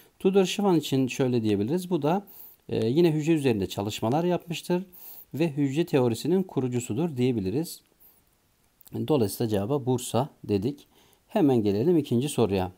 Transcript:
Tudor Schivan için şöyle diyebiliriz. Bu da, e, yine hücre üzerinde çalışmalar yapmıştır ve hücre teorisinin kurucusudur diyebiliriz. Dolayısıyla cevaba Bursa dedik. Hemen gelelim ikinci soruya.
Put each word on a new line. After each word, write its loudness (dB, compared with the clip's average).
Tudor 4
Schivan 0
için 0
şöyle 0
diyebiliriz. 0
Bu -2
da, -2
e, -2
yine 4
hücre 0
üzerinde 0
çalışmalar -2
yapmıştır -4
ve 0
hücre 0
teorisinin 2
kurucusudur -4
diyebiliriz. -2
Dolayısıyla 0
cevaba -2
Bursa -2
dedik. -2
Hemen 4
gelelim 2
ikinci 0
soruya. 0